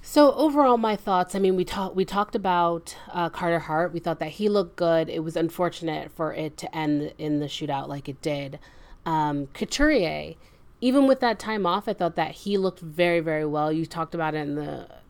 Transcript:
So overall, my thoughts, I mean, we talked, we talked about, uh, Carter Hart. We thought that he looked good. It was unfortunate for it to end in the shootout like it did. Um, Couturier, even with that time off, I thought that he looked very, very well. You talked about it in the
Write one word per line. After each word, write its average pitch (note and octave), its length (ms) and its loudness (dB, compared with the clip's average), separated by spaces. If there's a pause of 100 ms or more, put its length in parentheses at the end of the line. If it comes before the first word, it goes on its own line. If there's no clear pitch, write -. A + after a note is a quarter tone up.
So D4 320 6
overall, C#4 420 4
my A3 180 0
thoughts, F#3 400 0
I G3 60 0
mean, F#3+ 160 4
we F3+ 80 0
talked, F#3+ 320 -4
we F#3+ 80 2
talked G3+ 320 -2
about, F3 580 0 (160)
uh, F3 180 -2
Carter E3+ 300 0
Hart. D#3+ 340 0
We E3+ 60 -6
thought D#3+ 220 -4
that D#3 120 -6
he G#3 160 0
looked G3+ 280 0
good. E3 320 2
It D#3+ 160 -4
was D#3+ 100 -8
unfortunate E3 800 -2
for D#3 200 -4
it D#3 260 -6
to - 180 -10
end D3 420 0
in D3+ 220 0
the D3 60 -2
shootout C#3 420 -6
like C#3+ 200 -10
it C3+ 140 -12
did. C#3+ 380 -6 (440)
Um, D3 440 0
Couturier, E3+ 840 0 (480)
even C4+ 240 6
with C4 140 6
that A#3 180 0
time G#3+ 260 -4
off, F#3 240 0
I G3+ 60 -2
thought E3+ 220 -2
that E3 160 -2
he G3+ 260 -2
looked F#3 220 -2
very, E3+ 400 2
very D#3 260 0
well. D3+ 260 0
You D#3+ 140 0
talked D#3+ 280 -6
about D#3 200 -2
it D#3 60 -4
in D3 160 -4
the D3+ 300 -8 (240)